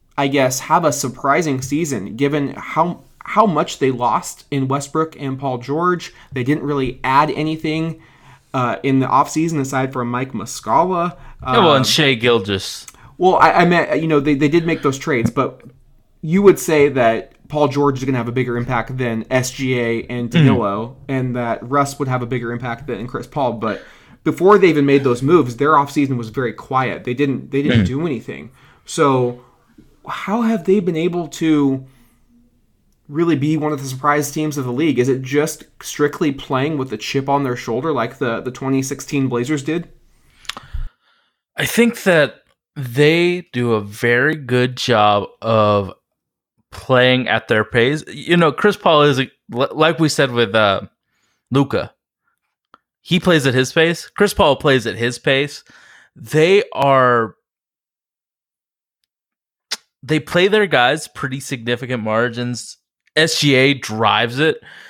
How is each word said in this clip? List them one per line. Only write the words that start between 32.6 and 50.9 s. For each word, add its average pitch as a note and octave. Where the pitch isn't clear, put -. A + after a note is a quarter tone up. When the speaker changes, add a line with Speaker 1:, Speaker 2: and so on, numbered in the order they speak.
Speaker 1:
really D#3+
be D3+
one D3+
of C#3
the C3+
surprise C#3+
teams D3+
of C3+
the B2
league? C3
Is B2
it C3
just D3
strictly D3
playing C#3+
with C3
the C3+
chip C3+
on C#3
their B2
shoulder B2+
like A#2
the, A#2
the B2
twenty C3+
sixteen C3+
Blazers B2+
did? E3
Speaker 2:
I C#3
think A#3
that D#3+
they D#3+
do A#2+
a G#2+
very A#2+
good B2
job G#2
of G#2
playing B2+
at G#2+
their G#2+
pace. C3+
You D3
know, E3
Chris G#3
Paul D#3
is, C#3+
a, C3+
li-, B2+
like D#3
we D#3+
said C#3
with, A#2
uh, G2+